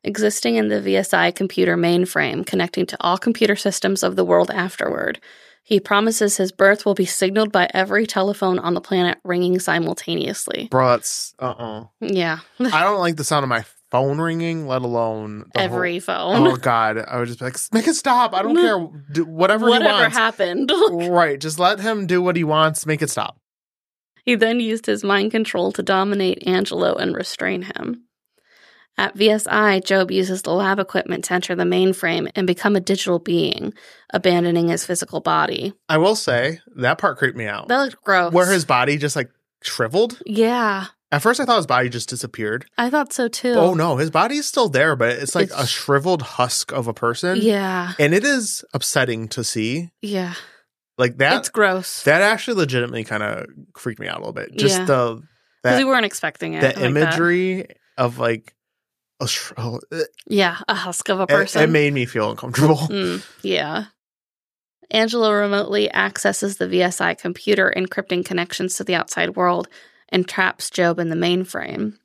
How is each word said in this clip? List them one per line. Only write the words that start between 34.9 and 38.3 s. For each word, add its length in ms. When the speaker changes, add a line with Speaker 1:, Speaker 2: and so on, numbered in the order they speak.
Speaker 1:
body. 540
Speaker 2:
I 80
will 180
say, 460
that 200
part 200
creeped 200
me 80
out. 220
Speaker 1:
That 140
looked 220
gross. 300